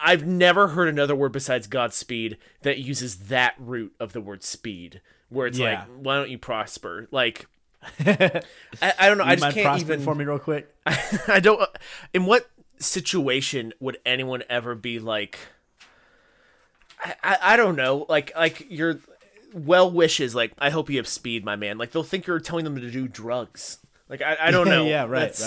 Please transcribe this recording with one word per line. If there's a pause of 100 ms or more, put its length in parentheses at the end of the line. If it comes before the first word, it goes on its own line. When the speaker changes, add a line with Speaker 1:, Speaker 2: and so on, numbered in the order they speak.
Speaker 1:
I've
never
heard
another
word
besides
Godspeed (240)
that
uses
that
root
of
the
word
speed, (260)
where
it's
Speaker 2:
Yeah.
Speaker 1:
like, (120)
"Why
don't
you
prosper?"
Like, (340)
Speaker 2:
<laughs>
Speaker 1:
I, (400)
I
don't
know.
Speaker 2:
You
Speaker 1:
I
just
Speaker 2:
mind
Speaker 1:
can't
Speaker 2:
prospering
Speaker 1:
even
Speaker 2:
for
me
real
quick?
Speaker 1:
<laughs>
I
don't, (520)
in
what (300)
situation
would
anyone
ever
be
like, (1700)
I,
I,
I
don't
know,
like,
like,
your (540)
well
wishes,
like,
"I
hope
you
have
speed,
my
man."
Like,
they'll
think
you're
telling
them
to
do
drugs. (280)
Like,
I,
I
don't
Speaker 2:
<laughs>
Speaker 1:
know.
Speaker 2:
Yeah,
right,
Speaker 1:
That's